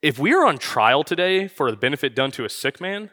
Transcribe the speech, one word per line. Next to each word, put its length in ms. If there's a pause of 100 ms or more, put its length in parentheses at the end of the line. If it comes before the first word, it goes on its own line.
if 180
we 140
are 140
on 100
trial 480
today 440
for 220
the 60
benefit 380
done 180
to 140
a 40
sick 300
man, 320